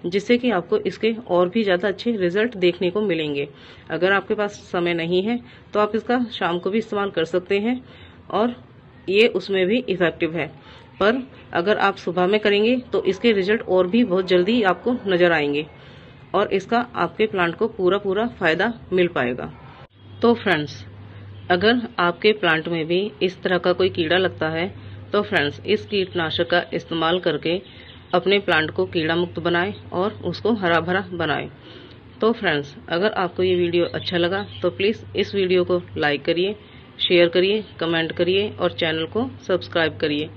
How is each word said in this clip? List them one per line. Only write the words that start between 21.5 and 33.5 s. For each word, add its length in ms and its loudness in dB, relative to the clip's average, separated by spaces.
अगर 300 4
आपके 360 2
plant 340 2
में 180 -2
भी 140 2
इस 200 -2
तरह 160 0
का 140 2
कोई 180 2
कीड़ा 280 0
लगता 300 0
है 180 -2
तो 100 2
friends, 380 -2
इस 260 -2
कीटनाशक 640 -2
का 120 2
इस्तेमाल 460 -2
करके 400 -2
अपने 260 4
plant 300 2
को 160 -2
कीड़ा 300 -2
मुक्त 240 -2
बनाएं 320 0
और 320 -2
उसको 300 -2
हरा 260 2
भरा 320 -2
बनाएं। 360 -2
तो 120 4
friends, 440 -2
अगर 260 0
आपको 280 -2
ये 140 2